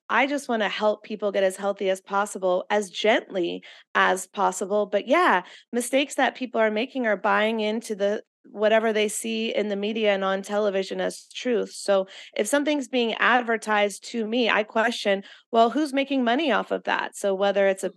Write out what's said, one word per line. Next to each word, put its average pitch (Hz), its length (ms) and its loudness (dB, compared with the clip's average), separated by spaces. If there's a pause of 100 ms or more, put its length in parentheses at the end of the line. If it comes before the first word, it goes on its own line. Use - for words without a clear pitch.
(100)
I 233 160 2
just 277 220 -4
wanna 220 200 0
help 214 360 0
people 208 280 -4
get 196 120 2
as 190 120 2
healthy 196 340 -2
as 190 100 0
possible, 190 720 -2
as 208 200 0
gently 185 720 -2 (320)
as 190 320 2
possible. 196 600 0
But 202 200 -2
yeah, 254 360 4 (300)
mistakes 262 440 0
that 262 180 2
people 233 260 -4
are 220 100 4
making 240 360 -4
are 208 100 2
buying 214 440 2
into 214 340 -2
the, 202 280 -2 (280)
whatever 220 420 2
they 208 140 2
see 226 480 -4
in 208 140 -2
the 202 80 -4
media 208 360 0
and 196 120 0
on 190 180 0
television 196 580 -2
as 185 320 -6
truth. 202 380 -2
So 190 380 0 (280)
if 214 120 -2
something's 294 400 0
being 233 260 0
advertised 214 960 0
to 226 160 -4
me, 226 240 0
I 208 140 2
question, 214 580 0 (300)
"Well, 233 180 6
who's 277 220 -2
making 269 320 0
money 254 260 2
off 190 220 0
of 185 120 -4
that?" - 320 -4
So 196 180 -2
whether 196 340 2
it's 196 160 -2
a 185 120 -2